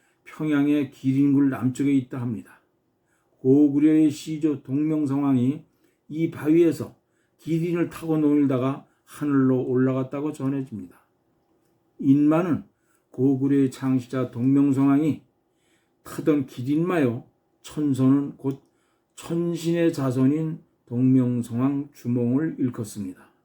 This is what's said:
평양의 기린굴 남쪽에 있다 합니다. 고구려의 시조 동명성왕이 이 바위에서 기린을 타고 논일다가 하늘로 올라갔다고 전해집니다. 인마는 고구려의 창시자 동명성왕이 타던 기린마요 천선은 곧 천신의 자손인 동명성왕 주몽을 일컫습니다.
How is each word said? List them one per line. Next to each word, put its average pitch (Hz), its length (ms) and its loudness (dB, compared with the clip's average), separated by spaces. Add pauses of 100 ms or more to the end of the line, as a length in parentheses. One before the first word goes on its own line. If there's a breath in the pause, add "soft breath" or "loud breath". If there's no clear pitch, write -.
(240)
평양의 147 680 -2
기린굴 139 580 2
남쪽에 127 460 0
있다 131 260 -2
합니다. 120 400 -8 (800)
고구려의 147 720 4
시조 151 520 -4
동명성왕이 143 1000 -2 (440)
이 160 220 -4
바위에서 147 640 0 (440)
기린을 165 500 -2
타고 160 300 -4
논일다가 139 680 0 (180 soft breath)
하늘로 131 600 0
올라갔다고 131 680 -2
전해집니다. 131 680 -8 (1000)
인마는 151 640 2 (460)
고구려의 135 600 0
창시자 131 600 -4
동명성왕이 139 920 2 (840)
타던 147 420 -2
기린마요 143 800 -2 (400)
천선은 143 760 0
곧 135 220 -6 (540)
천신의 170 800 -2
자손인 143 720 0 (220)
동명성왕 127 1080 0
주몽을 127 640 -2
일컫습니다. 107 720 -8 (140)